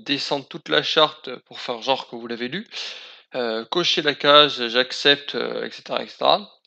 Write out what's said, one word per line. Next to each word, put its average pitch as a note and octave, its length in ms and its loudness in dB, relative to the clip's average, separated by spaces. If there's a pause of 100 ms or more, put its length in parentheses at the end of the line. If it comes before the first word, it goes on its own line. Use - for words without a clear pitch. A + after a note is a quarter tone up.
descendre C#3 420 -4
toute - 220 -14
la D3+ 160 2
charte - 500 0 (120)
pour - 120 -18
faire A#2 240 -8
genre B2+ 260 -2
que - 60 -14
vous A#2 140 -12
l'avez A#2 180 -6
lu, F3+ 220 -8 (640)
euh, A2+ 300 -2
cocher F3 380 0
la D3 120 2
case, C#3+ 540 6
j'accepte, B2+ 640 0
euh, A#2 320 -4
et A#2 60 -10
cetera, B2 300 -6
et - 40 -8
cetera, E3 420 0 (180)